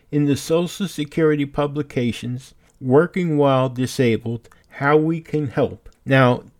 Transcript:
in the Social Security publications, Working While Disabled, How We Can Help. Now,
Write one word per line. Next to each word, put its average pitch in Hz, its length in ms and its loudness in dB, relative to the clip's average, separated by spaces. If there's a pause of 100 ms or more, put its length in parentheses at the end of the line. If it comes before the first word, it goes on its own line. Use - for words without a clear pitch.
(120)
in 147 140 2
the 139 100 2
Social 175 500 -2
Security 151 600 0
publications, 135 1080 -6 (260)
Working 156 580 2
While 131 320 2
Disabled, 120 800 -2 (200)
How 143 300 2
We 160 220 0
Can 151 280 -4
Help. - 400 -4 (180)
Now, 127 380 2 (160)